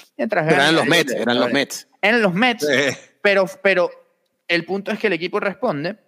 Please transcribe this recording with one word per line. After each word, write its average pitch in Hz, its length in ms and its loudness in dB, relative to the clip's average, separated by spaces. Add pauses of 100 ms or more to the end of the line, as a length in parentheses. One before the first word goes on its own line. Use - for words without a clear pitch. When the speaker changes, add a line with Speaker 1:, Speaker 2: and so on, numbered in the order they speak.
(180)
Speaker 1:
Mientras 220 280 -2
Speaker 2:
Pero 156 120 2
Speaker 1:
ganan, 147 160 4
Speaker 2:
eran - 20 2
los 143 100 2
Speaker 1:
ellos 165 120 4
Speaker 2:
Mets, 147 160 0
Speaker 1:
les 110 80 -4
Speaker 2:
eran 120 140 0
Speaker 1:
va 127 40 0
Speaker 2:
los 127 80 2
Speaker 1:
bien. 117 60 -4
Speaker 2:
Mets. - 340 -4 (140)
Speaker 1:
Eran 226 200 2
los 190 120 2
Mets, 226 340 0
Speaker 3:
Sí. 135 300 0 (240)
Speaker 1:
pero, 196 240 4 (180)
pero 180 260 2 (600)
el 170 160 0
punto 196 260 -6
es 208 80 -6
que 226 80 0
el 190 60 0
equipo 175 260 -4
responde 190 560 -4 (120)